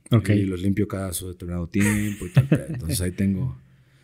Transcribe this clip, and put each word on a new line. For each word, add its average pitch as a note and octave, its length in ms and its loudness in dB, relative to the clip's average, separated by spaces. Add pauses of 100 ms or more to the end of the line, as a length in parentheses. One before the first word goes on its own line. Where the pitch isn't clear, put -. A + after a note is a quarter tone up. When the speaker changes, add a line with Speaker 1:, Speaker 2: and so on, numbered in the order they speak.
(100)
Speaker 1:
Ok. G#2 200 4
Speaker 2:
Y G2 160 4
los F#2 140 -2
limpio G2 280 0
cada F#2+ 240 -6
su F#2 160 -8
determinado F2 400 -6
tiempo G#2 580 0
y F2 60 -12
tal, C3+ 160 4
tal. D3 220 2
Entonces B2 320 -4
ahí F2+ 100 0
tengo, G2 440 0 (480)